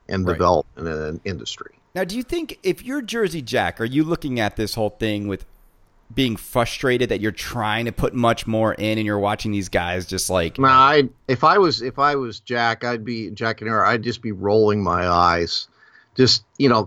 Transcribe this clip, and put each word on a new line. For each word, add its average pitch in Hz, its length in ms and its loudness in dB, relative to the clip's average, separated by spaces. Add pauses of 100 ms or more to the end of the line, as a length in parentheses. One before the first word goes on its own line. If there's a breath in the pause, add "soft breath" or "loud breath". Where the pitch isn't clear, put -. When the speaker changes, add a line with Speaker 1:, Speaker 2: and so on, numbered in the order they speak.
Speaker 1:
and 95 180 -2
Speaker 2:
Right. 90 80 0
Speaker 1:
development 85 540 0
in 80 140 -4
an 85 220 -8
industry. - 480 -10 (220)
Speaker 2:
Now, 190 100 -2
do 190 120 -6
you 254 60 -4
think 330 400 -8
if 185 220 -2
you're 269 180 -6
Jersey 196 400 -4
Jack, 110 380 -2
are 113 40 0
you 135 200 0
looking 151 340 -4
at 104 180 -2
this 110 200 -4
whole 107 140 -2
thing 104 360 -4
with 98 180 -6 (720)
being 120 220 0
frustrated 123 720 0
that 107 120 -2
you're 104 120 0
trying 110 540 -4
to 113 60 -4
put - 220 -2
much 117 320 2
more 110 280 0
in 110 240 -2
and 110 80 -2
you're 104 120 0
watching 104 340 -2
these 98 160 -4
guys 90 380 -2
just 92 240 -6
like 87 280 0
Speaker 1:
Nah, 135 100 4
I, 135 400 6 (200)
if 127 160 2
I 170 140 6
was, 151 240 2
if 123 160 -8
I 143 180 2
was 120 240 -8
Jack, 117 440 -2
I'd 120 200 -4
be, 113 260 -8
Jack 110 300 -6
and 110 100 -6
Eric, 104 180 2
I'd 113 140 2
just 113 200 -6
be 110 100 -6
rolling 104 500 2
my 87 260 0
eyes. 87 600 2 (480 soft breath)
Just, 123 280 4 (140)
you 139 100 4
know, 110 180 4